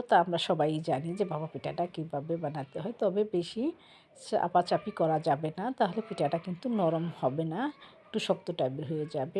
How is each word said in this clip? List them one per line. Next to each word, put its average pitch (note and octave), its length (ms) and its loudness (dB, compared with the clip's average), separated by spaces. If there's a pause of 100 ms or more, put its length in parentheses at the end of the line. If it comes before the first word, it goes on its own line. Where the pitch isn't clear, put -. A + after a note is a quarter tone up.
তা A#3+ 200 4
আমরা F3 180 2
সবাই D#3 420 2
জানি D#3+ 340 0
যে G3+ 100 0
ভাপা D#3 280 -4
পিঠাটা D3+ 340 -4
কীভাবে D#3+ 500 -4
বানাতে D3+ 440 -6
হয়, G#3 180 -4
তবে G3+ 240 2 (100)
বেশি F3+ 300 -2 (580)
চাপাচাপি F3 720 2
করা E3 280 2
যাবে D#3 380 0
না, F3+ 160 -6
তাহলে A3 300 0
পিঠাটা E3 360 0
কিন্তু F3 300 -6
নরম E3+ 380 2 (120)
হবে D3 260 0
না, E3 160 -2 (440)
একটু - 140 -4
শক্ত F3+ 320 0
টাইপের D3 360 -2
হয়ে D3+ 200 -2
যাবে। D#3 340 -4